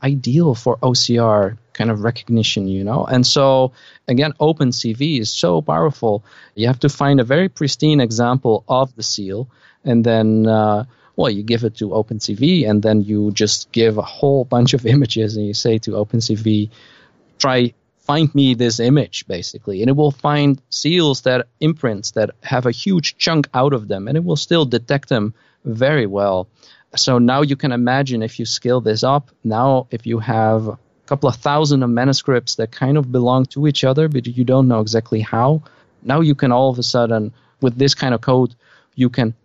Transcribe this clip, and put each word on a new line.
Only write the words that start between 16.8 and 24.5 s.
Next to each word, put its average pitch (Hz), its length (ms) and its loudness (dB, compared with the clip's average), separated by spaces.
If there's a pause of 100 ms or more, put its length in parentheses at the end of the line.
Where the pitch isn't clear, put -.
"Try 127 360 0 (260)
find 147 340 0
me 135 220 4
this 117 240 0
image," 127 480 0
basically. 95 540 -8
And 117 80 2
it 139 60 2
will 147 160 2
find 143 480 0 (100)
seals 156 520 0
that, 127 260 0 (120)
imprints 131 520 -4
that 107 200 -2 (100)
have 127 240 -2
a 123 60 0
huge 170 460 -2
chunk 160 360 0
out 135 200 2
of 110 140 -4
them, 101 200 -6
and 143 100 -2
it 165 60 -2
will 175 120 -2
still 165 300 0